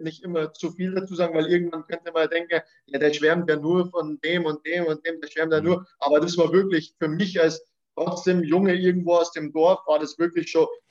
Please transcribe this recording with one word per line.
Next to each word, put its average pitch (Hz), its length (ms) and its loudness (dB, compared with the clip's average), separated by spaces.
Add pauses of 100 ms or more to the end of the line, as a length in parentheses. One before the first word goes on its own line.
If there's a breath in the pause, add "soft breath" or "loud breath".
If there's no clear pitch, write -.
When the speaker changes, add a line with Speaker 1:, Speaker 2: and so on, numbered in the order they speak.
Speaker 1:
nicht 160 200 -12
immer 160 300 -4
zu - 180 -8
viel 185 220 -6
dazu 190 220 -6
sagen, 165 200 -2
weil 160 120 0
irgendwann 170 400 0
könnte 170 240 -10
man 160 180 2
denken, 170 320 -2 (240 soft breath)
ja, 139 140 -4
der 147 140 4
schwärmt 160 360 2
ja 156 60 2
nur 175 340 0
von 156 340 -6
dem 170 220 -2
und 151 220 -6
dem 175 180 -2
und 156 220 -4
dem, 165 140 -6
der 156 80 -14
schwärmt 160 240 -2
ja 156 80 4
Speaker 2:
Mhm. - 60 0
Speaker 1:
nur, 180 200 0 (100)
aber 147 220 4
das 175 180 -2
war 160 140 4
wirklich 180 480 2
für 156 80 -2
mich 180 340 -2
als 160 240 0 (300)
trotzdem 175 480 0
Junge 180 320 2
irgendwo 180 400 2
aus 170 160 2
dem 151 200 -8
Dorf, 165 360 4
war 151 100 2
das 151 220 -6
wirklich 170 320 -2
schon 160 160 4 (240)